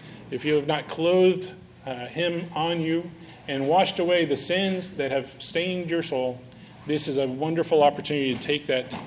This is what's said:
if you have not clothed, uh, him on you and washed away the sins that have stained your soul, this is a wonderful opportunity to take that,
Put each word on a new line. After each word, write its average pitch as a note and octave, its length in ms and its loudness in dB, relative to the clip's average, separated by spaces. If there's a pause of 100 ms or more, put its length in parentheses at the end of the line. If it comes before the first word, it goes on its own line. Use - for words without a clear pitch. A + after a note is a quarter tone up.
(300)
if C3 140 -6
you D3+ 100 2
have C#3+ 120 2
not D3 220 -2
clothed, F3+ 640 4 (320)
uh, B2+ 220 -8
him E3+ 480 -2
on E3 260 0
you E3 300 -2 (360)
and C#3 220 -2
washed F#3 300 4
away F3 260 2
the C#3+ 120 2
sins F#3 560 -2
that C#3 180 -2
have C3 280 -4
stained F3+ 520 -4
your E3 120 0
soul, B2+ 380 -4 (460)
this D3+ 220 0
is C3+ 80 -2
a C#3 100 2
wonderful D#3 560 2
opportunity C#3+ 520 2
to A2 60 -4
take D3 260 -2
that, B2+ 260 -2 (140)